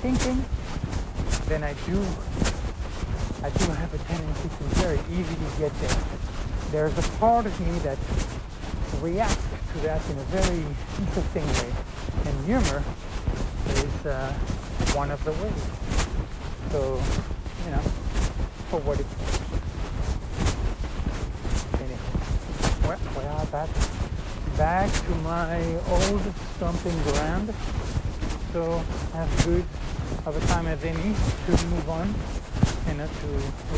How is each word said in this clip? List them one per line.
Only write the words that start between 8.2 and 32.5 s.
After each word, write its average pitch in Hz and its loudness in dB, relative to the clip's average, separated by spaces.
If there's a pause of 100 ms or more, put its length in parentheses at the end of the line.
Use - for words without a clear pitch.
reacts 196 2 (260)
to 160 -4
that 156 0
in 143 -2
a 135 -4
very 180 4 (340)
interesting 180 0
way, - 0 (560)
and 139 0
humor 180 2 (880)
is, 143 0
uh, 135 -2 (640)
one 143 0
of 143 -2
the 156 0
ways. 196 -2 (1080)
So, 135 2 (640)
you 170 -4
know, 139 2 (880)
for 165 2
what 143 0
it's - -2
worth. - 0 (2250)
Anyway, - -4 (880)
well, - 0 (120)
we 135 -4
are 151 0
back, 151 -2 (880)
back 175 4 (140)
to 180 2
my 165 0 (320)
old 190 6 (340)
stomping 170 0 (140)
ground. 156 2 (1040)
So 165 0 (320)
as 165 0 (160)
good 170 4 (600)
of 151 -2
a 160 0
time 170 4
as 156 -2
any 165 0
to - 2 (140)
move 170 0
on 180 0 (760)